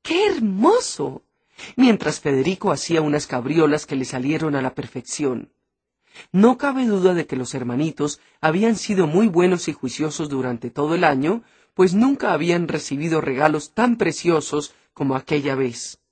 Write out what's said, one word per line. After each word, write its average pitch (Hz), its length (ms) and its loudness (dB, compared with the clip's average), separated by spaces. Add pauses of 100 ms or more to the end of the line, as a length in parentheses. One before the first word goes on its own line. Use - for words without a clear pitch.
¡Qué 381 280 0
hermoso!", 226 920 0 (540)
mientras 220 440 4
Federico 151 520 0
hacía 160 300 0
unas 147 240 0
cabriolas 147 580 0
que - 100 -8
le 131 120 -4
salieron 143 500 -2
a 135 60 -2
la 127 120 -4
perfección. - 800 -6 (800)
No 226 240 6
cabe 262 300 -2
duda 185 260 2
de 170 140 -2
que 143 100 -6
los 127 180 -8
hermanitos 143 640 -4 (220)
habían 196 360 2
sido 185 300 0
muy 190 220 4
buenos 175 400 2
y 147 60 -6
juiciosos 147 560 -6
durante 127 400 -4
todo 151 240 -2
el 180 100 2
año, 156 380 2 (320)
pues 185 180 4
nunca 247 400 2
habían 170 360 0
recibido 156 520 -2
regalos 147 540 0
tan 233 220 2
preciosos 156 760 -2 (200)
como 135 200 -2
aquella 139 420 -2
vez. 127 440 -6 (120)